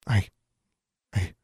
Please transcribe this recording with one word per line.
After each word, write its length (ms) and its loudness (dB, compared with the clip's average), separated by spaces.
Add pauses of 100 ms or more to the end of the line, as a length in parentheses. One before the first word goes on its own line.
I, 200 2 (840)
I 200 -4 (100)